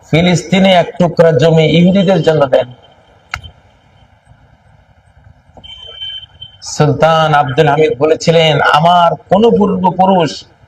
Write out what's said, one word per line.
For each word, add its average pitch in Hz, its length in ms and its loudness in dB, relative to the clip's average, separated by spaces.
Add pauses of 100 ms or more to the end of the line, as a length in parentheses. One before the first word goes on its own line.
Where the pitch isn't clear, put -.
(100)
ফিলিস্তিনে 175 640 0
এক 175 260 2
টুকরা 170 340 0
জমি 160 340 2
ইহুদিদের 175 560 2
জন্য 151 240 0
দেন।" 127 260 -2 (4000)
সুলতান 156 720 0
আব্দুল 143 340 0
হামিদ 151 300 -2
বলেছিলেন, 160 600 0
"আমার 170 540 2
কোন 202 440 0
পূর্বপুরুষ 185 880 -2 (240)